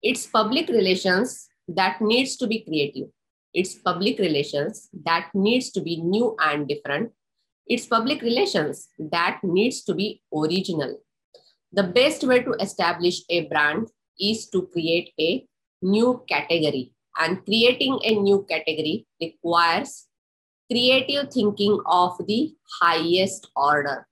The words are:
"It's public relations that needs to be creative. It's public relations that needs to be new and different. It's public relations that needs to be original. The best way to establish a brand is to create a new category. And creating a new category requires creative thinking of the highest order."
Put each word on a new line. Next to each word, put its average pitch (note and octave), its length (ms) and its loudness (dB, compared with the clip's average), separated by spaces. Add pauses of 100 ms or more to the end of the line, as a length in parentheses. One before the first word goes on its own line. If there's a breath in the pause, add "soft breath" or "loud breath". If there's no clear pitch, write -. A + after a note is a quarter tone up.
"It's B3 240 -2
public A#3 420 0
relations F#3+ 800 0 (200)
that F#3 320 -2
needs A#3+ 380 0
to B3 100 -4
be A3 160 -4
creative. D3 460 -4 (440)
It's F#3 200 -4
public F3+ 440 -2
relations D3+ 720 -2 (160)
that E3 300 0
needs A3 380 2
to F#3+ 80 -4
be E3 180 -6
new G#3 420 0
and D3 260 0
different. D3 460 -4 (560)
It's A#3 180 -2
public A#3+ 360 0
relations A#3 680 -2 (100)
that E3+ 460 -2
needs G3 400 0
to F#3 100 -2
be G#3 280 -6 (120)
original. D#3 640 -2 (760 soft breath)
The G3 80 2
best B3+ 420 2
way B3+ 160 4
to B3 200 -4
establish F3 600 -2 (100)
a E3+ 180 0
brand D3+ 420 0 (280)
is G#3 320 -2
to F#3 120 0 (100)
create E3+ 460 -2
a E3+ 280 -2 (360)
new A3+ 460 2
category. D3 640 -2 (260)
And E3 260 -2
creating B3 580 2
a A3 120 2
new G3 340 4
category D#3 580 -4 (140)
requires E3+ 880 0 (600)
creative C4 640 2
thinking G#3 540 2
of F3+ 400 2
the A#3+ 280 0 (260)
highest E3+ 720 2
order." C#3+ 580 0